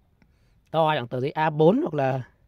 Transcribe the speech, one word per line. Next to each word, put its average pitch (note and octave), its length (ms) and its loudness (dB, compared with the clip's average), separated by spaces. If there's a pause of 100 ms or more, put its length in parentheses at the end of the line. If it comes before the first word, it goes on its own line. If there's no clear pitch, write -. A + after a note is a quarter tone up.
(720)
to, D#3 240 2
dạng B2 120 -6
tờ B2+ 120 -8
giấy C#3 120 -4
A D#3 180 -2
bốn D#3+ 320 4
hoặc E4 120 -6
là, C3+ 300 -2 (240)